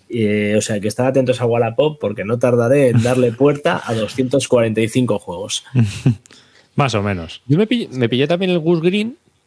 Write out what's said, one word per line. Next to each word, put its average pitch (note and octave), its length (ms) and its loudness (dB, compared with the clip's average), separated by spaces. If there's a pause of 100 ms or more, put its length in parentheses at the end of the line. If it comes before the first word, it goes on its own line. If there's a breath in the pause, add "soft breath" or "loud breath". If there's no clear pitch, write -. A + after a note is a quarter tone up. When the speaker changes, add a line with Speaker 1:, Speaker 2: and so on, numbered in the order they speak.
Speaker 1:
Eh, G#2 480 0
o G#2 60 2
sea, G#2+ 180 -4
que G2 80 -4
estad B2 200 -2
atentos B2+ 340 0
a B2 60 0
Wallapop A#2 520 0
porque G#2 240 -6
no A2 140 -4
tardaré B2 520 2
en A2+ 120 4
darle B2 300 2
puerta C#3+ 520 0
a A#2 120 -4
doscientos A#2+ 520 -2
cuarenta A2+ 340 2
y A2+ 60 0
cinco A#2+ 300 0
juegos. F#2+ 460 -8 (100)
Speaker 2:
<laughs> - 1000 -2
Más C#3 180 0
o A2 80 0
menos. F#2 460 -6
Speaker 3:
Yo C#3 100 2
me G#3+ 80 4
pillé, A#3 260 -2
me B2 160 0
pillé B2+ 200 0
también F3+ 240 0
el F3 80 0
Goose E3 260 0
Green. G#3 320 -2 (300)